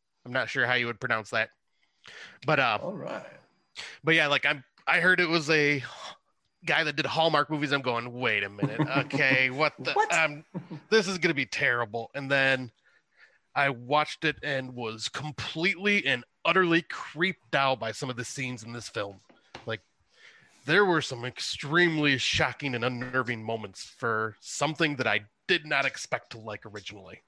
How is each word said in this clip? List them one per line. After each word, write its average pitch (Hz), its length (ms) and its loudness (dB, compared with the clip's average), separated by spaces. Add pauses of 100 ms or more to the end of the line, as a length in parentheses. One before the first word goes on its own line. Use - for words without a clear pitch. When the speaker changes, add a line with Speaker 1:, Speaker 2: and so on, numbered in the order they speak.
(240)
Speaker 1:
I'm 123 80 -12
not 123 160 0
sure 127 180 0
how 123 80 4
you 120 120 2
would 117 140 -6
pronounce 113 300 -2
that. 113 200 0 (960)
But, 143 140 4
uh, 113 200 2
Speaker 2:
All - 120 -8
right. 107 340 -10 (800)
Speaker 1:
but 160 100 4
yeah, 156 140 4
like, 143 180 2
I'm, 143 160 0 (240)
I 170 140 4
heard 180 180 6
it 175 100 4
was 160 220 2
a 147 320 4 (840)
guy 160 200 4
that 147 100 -4
did 151 120 0
Hallmark 156 440 2
movies. 147 220 -2
I'm 143 100 2
going, 120 300 -2
"Wait 113 320 0
a 101 40 -4
minute. 110 320 -4
Speaker 2:
<laughs> 143 180 0
Speaker 1:
Okay, 131 520 2
what 147 300 0
the? - 140 -4
Speaker 2:
What? 427 200 2
Speaker 1:
Um, 156 300 0 (460)
this 208 180 4
is 185 100 -4
gonna 165 160 2
be 139 120 -2
terrible." 117 680 -2
And 139 160 -4
then 135 400 2 (840)
I 139 140 4
watched 135 540 -2
it 147 200 0
and 131 320 -4
was 113 320 -6
completely 175 1000 -2
and 127 180 0 (200)
utterly 170 380 4
creeped - 720 -6
out 135 240 2
by 113 120 -4
some 135 160 -6
of 123 80 -6
the 120 80 -6
scenes 127 380 -8
in 117 100 -12
this 120 160 -10
film. 101 320 -8 (460)
Like, 110 140 -6 (840)
there 185 180 6
were 170 180 2
some 120 220 -8
extremely 151 960 2
shocking 135 580 0
and 113 80 -2
unnerving 123 600 -2
moments 107 400 -8
for 110 560 -4
something 151 560 -2
that 123 100 -2
I 107 160 0 (260)
did 160 180 0
not 139 180 0
expect - 460 -6
to 120 80 -14
like 107 260 -12
originally. 98 640 -14